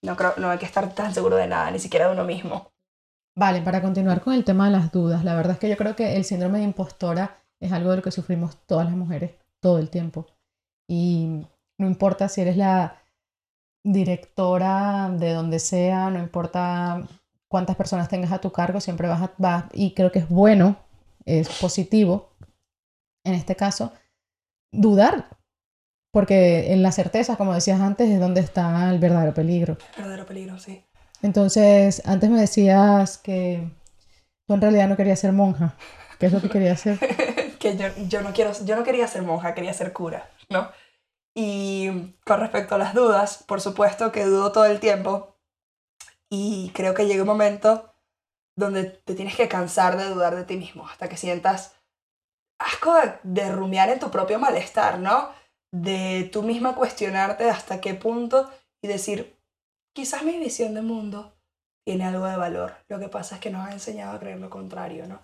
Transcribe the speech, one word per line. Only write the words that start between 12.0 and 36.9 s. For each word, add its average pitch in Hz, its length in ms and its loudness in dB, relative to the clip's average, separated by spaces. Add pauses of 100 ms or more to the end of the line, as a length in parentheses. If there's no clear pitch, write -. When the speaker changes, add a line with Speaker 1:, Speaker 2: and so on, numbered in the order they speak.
Speaker 2:
si 190 120 -4
eres 180 160 0
la 185 440 0 (840)
directora 190 1200 0
de 170 240 -2
donde 165 260 -2
sea, 185 500 0
no 185 100 -4
importa 175 840 -4 (440)
cuántas 180 280 -2
personas 180 340 -4
tengas 180 220 -2
a 190 100 -4
tu 190 100 -4
cargo, 180 300 -2
siempre 175 260 -4
vas 170 140 0
a, 185 160 -4
vas, 175 360 0
y 196 200 -2
creo 185 180 4
que 190 80 2
es 160 100 -2
bueno, 196 480 8 (480)
es 160 220 2 (120)
positivo, 190 720 2 (960)
en 185 100 0
este 180 200 -4
caso, 190 380 -4 (800)
dudar, 214 540 4 (840)
porque 185 600 4
en 190 100 6
la 185 80 4
certeza, 220 460 -2
como 196 160 -2
decías 185 260 2
antes, 202 300 2
es 196 100 4
donde 180 220 2
está 175 480 0
el 180 100 2
verdadero 165 340 4
peligro. 170 400 0 (220)
Speaker 1:
El 202 80 -12
verdadero 190 220 -12
peligro, 190 340 -14
sí. 190 240 -20 (380)
Speaker 2:
Entonces, 202 840 6
antes 196 240 4
me 233 100 6
decías 196 800 6
que 180 520 -4 (760)
tú 208 80 2
en 202 80 4
realidad 208 260 6
no 196 100 2
querías 190 220 2
ser 196 120 2
monja. 185 440 2 (440)
¿Qué 180 80 4
es 175 60 4
lo 196 80 2
que 202 80 -2
querías 185 320 2
ser? 208 180 0